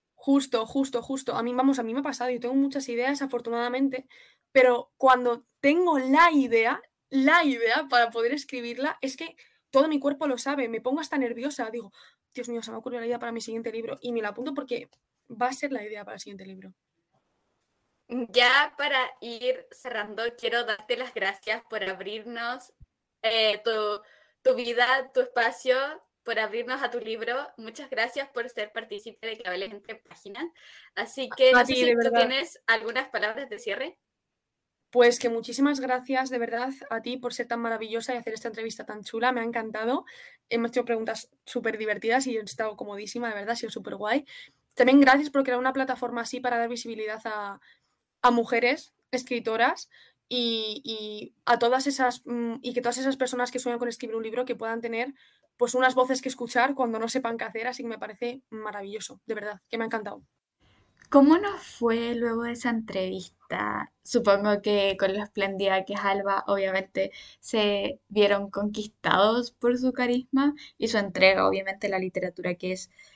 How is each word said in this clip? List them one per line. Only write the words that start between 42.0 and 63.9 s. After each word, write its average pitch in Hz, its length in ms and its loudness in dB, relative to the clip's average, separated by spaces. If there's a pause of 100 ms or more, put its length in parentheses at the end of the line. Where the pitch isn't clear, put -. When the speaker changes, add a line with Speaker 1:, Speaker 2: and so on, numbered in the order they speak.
Speaker 1:
y 240 100 -4
he 220 40 -2
estado 214 360 -4
comodísima, 208 520 -8
de 220 60 -6
verdad, 202 180 -6
ha 233 40 -2
sido 233 140 -8
súper 196 260 -10
guay. 214 300 0 (480)
También 262 260 8
gracias 277 300 6
por 277 140 2
crear 247 140 0
una 262 140 0
plataforma 247 480 -2
así 247 200 -4
para 247 180 0
dar 233 100 0
visibilidad 220 560 -8
a, 208 340 -8 (640)
a 247 100 8
mujeres 240 640 2 (200)
escritoras 247 760 0 (400)
y, 226 560 -2
y 214 500 -10 (120)
a 233 120 4
todas 247 280 2
esas, 269 400 0
mm, 233 340 -4
y 240 140 -8
que 240 80 -2
todas 240 160 -2
esas 269 180 0
personas 247 340 -2
que - 80 -4
sueñan 240 200 -2
con 240 100 -2
escribir 233 280 -6
un 226 60 -4
libro 226 220 -4
que 254 120 -4
puedan 226 260 -6
tener, 233 320 -4 (440)
pues, 240 160 2
unas 254 200 4
voces 262 280 2
que - 60 -6
escuchar 254 460 0
cuando 233 240 -2
no 226 100 -4
sepan 233 280 -2
qué 226 80 -6
hacer. 226 220 -8
Así 247 160 -6
que 233 60 -8
me 220 100 -8
parece 240 500 -8
maravilloso, 208 800 -10
de 220 80 -6
verdad, 208 340 -8
que - 80 -6
me 226 80 -2
ha - 20 -4
encantado. 208 360 -6 (880)
Speaker 3:
¿Cómo 294 280 8
nos 403 240 -4
fue 233 520 -2
luego 233 300 -2
de 233 80 -6
esa 240 180 -4
entrevista? 202 1200 -6 (120)